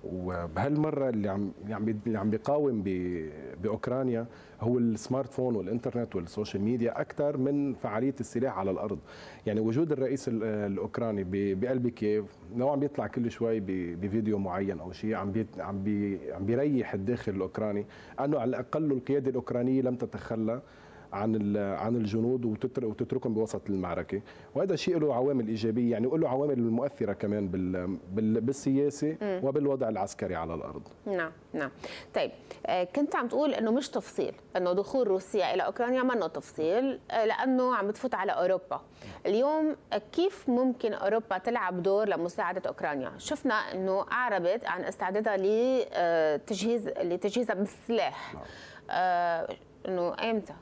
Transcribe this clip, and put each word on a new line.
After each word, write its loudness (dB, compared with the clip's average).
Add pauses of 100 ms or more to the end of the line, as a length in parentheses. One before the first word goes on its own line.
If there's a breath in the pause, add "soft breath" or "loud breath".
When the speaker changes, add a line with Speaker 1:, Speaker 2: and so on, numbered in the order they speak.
Speaker 1:
وبهالمرة 0
اللي 0
عم، -2 (120)
اللي -6
عم -2
بي-، 2 (120)
اللي 0
عم 2
بيقاوم 2
ب-، -2 (340)
بأوكرانيا 0 (360 loud breath)
هو 2
السمارت 0
فون 0
والإنترنت -2
والسوشيال -2
ميديا 2
أكثر 0
من 2
فعالية -2
السلاح -2
على 0
الأرض. -2 (460 loud breath)
يعني 0
وجود 2
الرئيس 0
ال-، 0
الأوكراني -2
ب-، 0
بقلب 0
كييف 2 (300)
لو 2
عم 2
بيطلع 0
كل 0
شوي 2
ب-، -2
بفيديو 2
معين -2
أو -8
شيء -2
عم -2
بيت-، -2
عم -4
بي-، 0
عم -4
بيريح 2
الداخل -2
الأوكراني -2 (340 loud breath)
أنه 2
على 0
الأقل -2
القيادة 0
الأوكرانية 0
لم 2
تتخلى -2 (520 loud breath)
عن 0
ال-، 0
عن 0
الجنود 0
وتتر-، -2
وتتركهم -2
بوسط -2
المعركة، -2 (340 loud breath)
وهذا 2
شيء 2
له 4
عوامل 2
إيجابية، 2
يعني، 2
وله 2
عوامل 2
مؤثرة 0
كمان 0
بال-، -2 (140)
بال-، 2
بالسياسة 0
Speaker 2:
مم. -2
Speaker 1:
وبالوضع 2
العسكري -2
على -4
الأرض. -8 (240)
Speaker 2:
نعم، -2 (220)
نعم. -4 (440 loud breath)
طيب، 0 (340 loud breath)
آه، 2
كنت 0
عم 0
تقول 2
إنه 0
مش 0
تفصيل، -4 (240)
إنه 2
دخول 2
روسيا 2
إلى 2
أوكرانيا 0
منه 2
تفصيل، 0 (120)
آه، 2
لأنه 2
عم 0
بتفوت -2
على 0
أوروبا. 0 (440 loud breath)
اليوم، 2 (180)
آه، 0 (100)
كيف 0
ممكن 2
أوروبا 0
تلعب 0
دور 4
لمساعدة 0
أوكرانيا؟ -2
شفنا 0
إنه 0
أعربت 2
عن -2
استعدادها 0
ل-، 4
آه، 4
تجهيز، -2
لتجهيزها 0
بالسلاح. -2
Speaker 1:
نعم. -12 (460 loud breath)
Speaker 2:
آه، 2 (320)
إنه 0
إمتى؟ -2